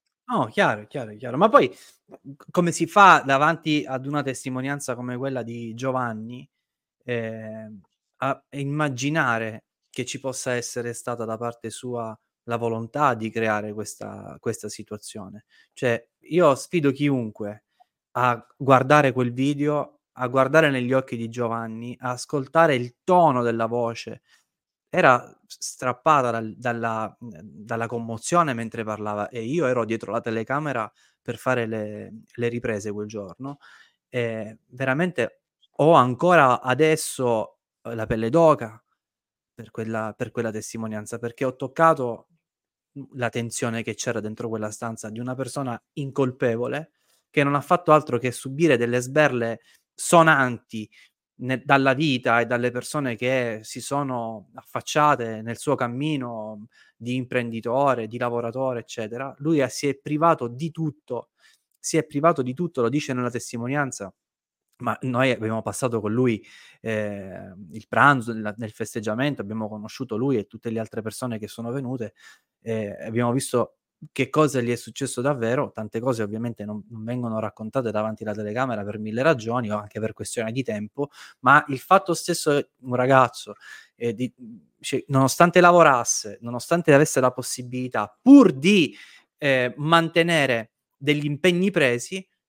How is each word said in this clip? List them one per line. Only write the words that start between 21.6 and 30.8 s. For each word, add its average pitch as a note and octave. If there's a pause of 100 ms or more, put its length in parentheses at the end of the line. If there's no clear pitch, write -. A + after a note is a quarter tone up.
a B2+
ascoltare C#3+
il B2
tono D#3+
della A2+
voce. A#2 (640)
Era D3 (240)
s-, -
strappata C3
dal, A2+
dalla, A2+
mhmm, A#2+ (120)
dalla A2
commozione A#2
mentre A#2
parlava G#2
e A#2+
io C#3+
ero B2
dietro A2
la A2+
telecamera A#2 (300)